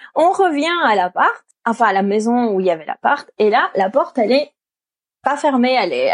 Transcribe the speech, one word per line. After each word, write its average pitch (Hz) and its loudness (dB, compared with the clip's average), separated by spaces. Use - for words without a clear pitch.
On 320 4
revient 349 0
à 220 2
l'appart, 196 -2
enfin 233 0
à 196 2
la 196 2
maison 220 0
où 190 0
il 190 -2
y 180 2
avait 160 -6
l'appart, - -4
et 214 2
là, 311 0
la 196 -2
porte, - -2
elle 220 0
est 285 0
pas 277 0
fermée, 262 0
elle 190 -2
est, 127 -2